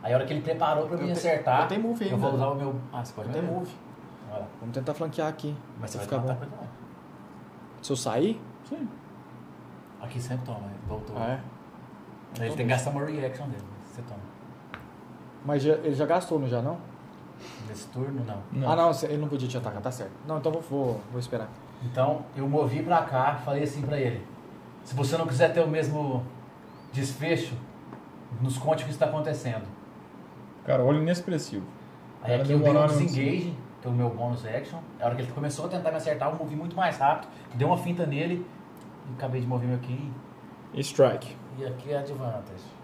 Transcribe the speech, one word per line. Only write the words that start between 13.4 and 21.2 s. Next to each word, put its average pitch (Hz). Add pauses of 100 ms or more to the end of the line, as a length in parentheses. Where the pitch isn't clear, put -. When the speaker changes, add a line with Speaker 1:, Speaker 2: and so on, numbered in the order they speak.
Speaker 1:
dele, 101 (280)
você 120
toma. 107 (1300)
Speaker 2:
Mas 143
já, 151
ele 156
já 139
gastou, 170
não 135
já 120
não? 151 (880)
Speaker 1:
Nesse 107
turno, 131
não. 104 (140)
Speaker 3:
Não. 131
Speaker 2:
Ah, 160
não, 165
cê-, 156
ele 151
não 151
podia 135
te 123
atacar, 104
tá 127
certo. 98 (160)
Não, 156
então 156
vou, 160
vou, 131 (100)
vou 123